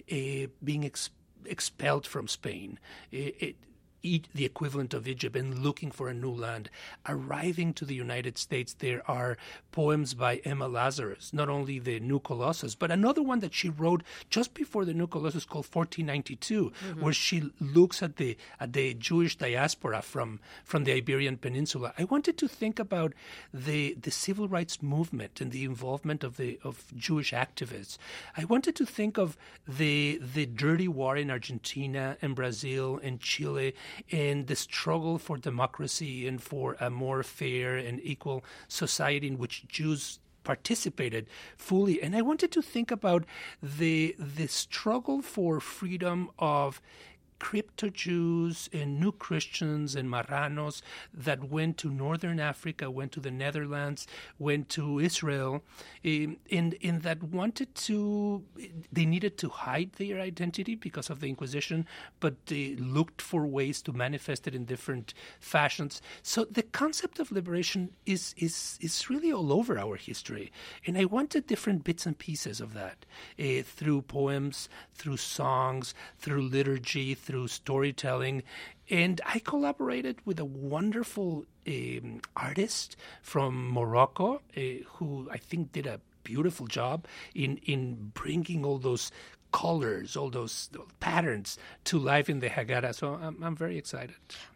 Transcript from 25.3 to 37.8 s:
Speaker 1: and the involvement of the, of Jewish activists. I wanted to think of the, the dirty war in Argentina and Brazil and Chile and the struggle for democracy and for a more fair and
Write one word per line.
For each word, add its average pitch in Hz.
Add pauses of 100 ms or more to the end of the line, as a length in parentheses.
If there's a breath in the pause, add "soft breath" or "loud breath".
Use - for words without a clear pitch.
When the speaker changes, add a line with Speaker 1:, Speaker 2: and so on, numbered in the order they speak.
Speaker 1:
and 131
the 131
involvement 131
of 123
the, 123
of 131 (120)
Jewish 143
activists. 120 (380 loud breath)
I 160
wanted 262
to 269
think 214
of 180 (300 loud breath)
the, 147 (140)
the 143
dirty 151
war 135
in 147
Argentina 135
and 135
Brazil 131
and 127
Chile 139 (360 loud breath)
and 143
the 139
struggle 165
for 151
democracy 127
and 127
for 131
a 123
more 131
fair 127
and 123